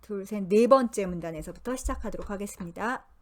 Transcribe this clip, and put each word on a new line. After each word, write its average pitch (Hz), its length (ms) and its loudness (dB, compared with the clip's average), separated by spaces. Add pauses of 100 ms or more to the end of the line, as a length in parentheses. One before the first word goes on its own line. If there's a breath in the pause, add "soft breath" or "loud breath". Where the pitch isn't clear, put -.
둘, 196 260 -8
셋, 196 220 -6
네 214 180 8
번째 233 400 4
문단에서부터 170 720 -6
시작하도록 233 520 -6
하겠습니다. 202 800 -8 (160)